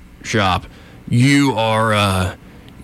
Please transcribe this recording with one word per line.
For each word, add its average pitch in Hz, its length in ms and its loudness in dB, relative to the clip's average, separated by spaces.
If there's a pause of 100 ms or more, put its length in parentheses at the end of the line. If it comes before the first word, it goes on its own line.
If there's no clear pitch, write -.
(220)
shop, 98 440 -2 (420)
you 139 480 2
are, 110 360 0
uh, 95 440 0 (480)